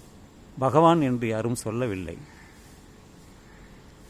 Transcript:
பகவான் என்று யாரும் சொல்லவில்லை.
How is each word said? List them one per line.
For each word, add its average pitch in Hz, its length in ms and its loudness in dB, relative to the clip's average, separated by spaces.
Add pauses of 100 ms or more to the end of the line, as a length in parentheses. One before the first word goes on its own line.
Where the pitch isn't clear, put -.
(580)
பகவான் 160 440 4
என்று 123 260 0
யாரும் 110 340 -4
சொல்லவில்லை. 101 540 -6 (1900)